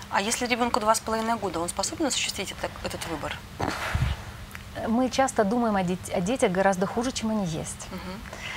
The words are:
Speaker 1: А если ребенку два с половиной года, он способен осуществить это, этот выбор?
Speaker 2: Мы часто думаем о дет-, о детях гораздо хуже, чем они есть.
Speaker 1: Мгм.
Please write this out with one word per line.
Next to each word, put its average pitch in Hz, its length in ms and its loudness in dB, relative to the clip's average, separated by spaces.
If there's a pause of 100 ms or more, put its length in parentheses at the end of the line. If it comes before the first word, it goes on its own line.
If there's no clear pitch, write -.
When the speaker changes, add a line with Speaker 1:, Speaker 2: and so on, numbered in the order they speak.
(100)
Speaker 1:
А 208 100 2
если 233 280 0
ребенку 240 320 2
два 214 140 6
с 220 60 -2
половиной 220 380 0
года, 180 220 -2
он 175 80 0
способен 294 380 0
осуществить - 460 -2
это, - 160 -4 (160)
этот 180 240 -4
выбор? 151 280 -4 (1500)
Speaker 2:
Мы 247 220 4
часто 262 340 4
думаем 220 320 4
о 190 60 4
дет-, 180 340 0
о 190 40 2
детях 220 300 4
гораздо 190 360 4
хуже, 240 260 0
чем 220 180 -2
они 214 140 0
есть. 156 460 -4
Speaker 1:
Мгм. 185 300 -10 (360)